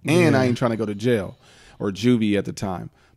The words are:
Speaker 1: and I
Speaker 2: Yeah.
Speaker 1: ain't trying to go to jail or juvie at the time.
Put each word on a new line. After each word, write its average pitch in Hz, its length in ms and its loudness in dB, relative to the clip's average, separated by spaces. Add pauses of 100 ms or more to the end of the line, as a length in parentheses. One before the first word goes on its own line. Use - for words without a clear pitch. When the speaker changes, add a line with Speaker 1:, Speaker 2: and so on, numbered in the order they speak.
Speaker 1:
and 156 320 4
I 131 80 4
Speaker 2:
Yeah. 127 40 2
Speaker 1:
ain't 120 100 0
trying 120 140 0
to 113 40 -4
go 107 100 -4
to 104 80 -4
jail 107 420 -2 (420)
or 104 120 -2
juvie 107 460 2
at 98 80 -2
the 87 80 -10
time. 95 380 -8 (260)